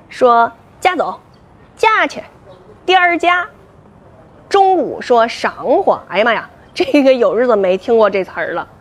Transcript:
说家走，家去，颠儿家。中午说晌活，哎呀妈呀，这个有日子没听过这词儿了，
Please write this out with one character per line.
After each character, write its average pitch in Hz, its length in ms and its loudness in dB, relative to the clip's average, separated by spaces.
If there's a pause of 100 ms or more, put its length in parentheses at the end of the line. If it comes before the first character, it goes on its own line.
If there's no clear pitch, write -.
说 233 420 2 (300)
家 359 160 -2
走， 185 240 -6 (560)
家 415 320 0
去， - 160 -10 (640)
颠 370 120 2
儿 349 200 0
家。 349 280 0 (1000)
中 381 300 2
午 160 240 -6
说 233 260 2
晌 233 560 -4
活， 170 240 0
哎 175 120 -4
呀 214 40 2
妈 233 100 2
呀， 175 160 -6 (240)
这 294 300 0
个 262 100 4
有 208 220 0
日 240 100 0
子 240 80 2
没 196 240 0
听 226 200 0
过 208 120 4
这 190 140 -4
词 - 120 -12
儿 156 180 -6
了， 170 120 -8 (160)